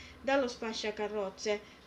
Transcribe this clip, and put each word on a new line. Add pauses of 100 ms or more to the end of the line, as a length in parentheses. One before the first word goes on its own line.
(220)
dallo
sfasciacarrozze, (120)